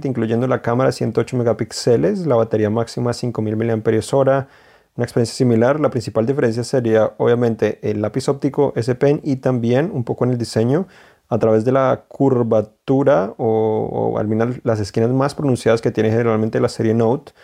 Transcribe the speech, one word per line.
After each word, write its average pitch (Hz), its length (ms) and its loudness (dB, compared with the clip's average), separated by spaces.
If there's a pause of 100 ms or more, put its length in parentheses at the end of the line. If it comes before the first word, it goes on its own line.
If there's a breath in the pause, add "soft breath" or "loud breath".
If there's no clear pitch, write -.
incluyendo 120 460 -2
la 127 140 -2
cámara 123 320 0
ciento 120 260 -4
ocho 117 160 -4
megapíxeles, 123 920 0
la 131 100 2
batería 110 340 0
máxima 117 420 -4
cinco 117 300 -6
mil 107 160 -4
miliamperios 110 560 -2
hora, 135 340 2 (480 soft breath)
una 123 80 -4
experiencia 117 320 -2
similar. 123 440 2
La 143 100 2
principal 113 360 -2
diferencia 123 380 0
sería 110 540 2
obviamente 117 640 2
el 107 200 -2
lápiz 120 280 -4
óptico, 139 480 0
S 120 180 -2
Pen 143 280 2
y 135 140 -2
también 127 560 0
un 123 120 -4
poco 123 180 -4
en 123 80 0
el 123 60 -2
diseño 120 500 0 (420 loud breath)
a 117 100 0
través 110 260 4
de 127 80 2
la 131 340 0
curvatura 135 1300 0
o, 110 760 0
o 113 40 -2
al 107 120 -2
menos 113 340 0
las 113 160 0
esquinas 113 300 -2
más 135 260 0
pronunciadas 120 460 0
que 120 100 0
tiene 110 180 0
generalmente 113 520 0
la 117 80 0
serie 113 240 -2
Note. 117 400 0 (100)